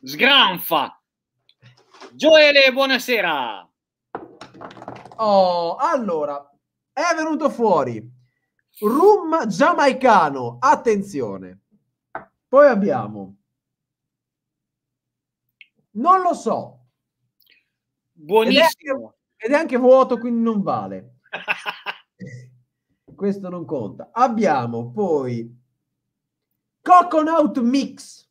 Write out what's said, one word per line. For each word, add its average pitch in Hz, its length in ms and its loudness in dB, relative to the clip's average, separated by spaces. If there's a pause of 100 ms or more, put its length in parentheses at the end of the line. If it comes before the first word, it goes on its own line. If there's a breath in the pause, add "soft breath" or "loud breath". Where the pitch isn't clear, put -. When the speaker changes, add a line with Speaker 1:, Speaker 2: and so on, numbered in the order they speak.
Speaker 1:
Sgranfa. 175 960 -2 (1120)
Gioele, 285 600 6
buonasera. 180 960 -4 (1500)
Speaker 2:
Oh, 185 600 2
allora, 175 720 -4 (460)
è 330 240 -2
venuto 311 320 -4
fuori 139 720 -2 (600)
rum 320 680 2
giamaicano, 196 1120 2
attenzione. 190 1000 -2 (880)
Poi 285 200 6
abbiamo, 113 680 -4 (2500)
non 339 280 2
lo 349 140 -2
so. - 440 -8 (1300)
Speaker 1:
Buonissimo. 220 480 2
Speaker 2:
Ed 330 300 0
è 269 40 -2
anche, 110 200 -14 (320)
ed 247 60 -2
è - 20 0
anche 294 220 -2
vuoto, 254 420 4
quindi 233 240 -4
non 220 200 -2
vale. 98 560 -8 (120)
Speaker 1:
<laughs> - 1800 -14
Speaker 2:
Questo 196 340 -6
non 175 160 -12
conta. 131 480 -10
Abbiamo 147 800 -2
poi 135 680 -4 (1200)
Coconut 320 800 2
Mix - 720 -6